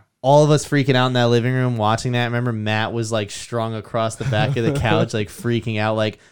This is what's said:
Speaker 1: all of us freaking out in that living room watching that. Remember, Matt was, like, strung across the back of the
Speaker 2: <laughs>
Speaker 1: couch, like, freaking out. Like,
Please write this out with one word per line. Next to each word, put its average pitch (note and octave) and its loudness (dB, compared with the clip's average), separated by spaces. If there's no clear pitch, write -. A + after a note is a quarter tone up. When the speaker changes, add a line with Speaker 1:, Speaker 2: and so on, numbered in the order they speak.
Speaker 1:
all D3 6
of D3+ 4
us D3+ 2
freaking C#3 2
out B2+ 2
in B2+ -2
that B2 4
living A#2+ 2
room B2+ 0
watching A2+ 0
that. A#2+ 0
Remember, A#2+ -2
Matt G#2+ -2
was, A2+ -4
like, G#2+ -2
strung A2+ -6
across A2+ -4
the A#2 -6
back A2+ 0
of A#2 0
the B2+ 2
Speaker 2:
<laughs> C#3 -2
Speaker 1:
couch, A2+ 0
like, G#2+ -4
freaking A#2 -4
out. A2 0
Like, G#2+ -2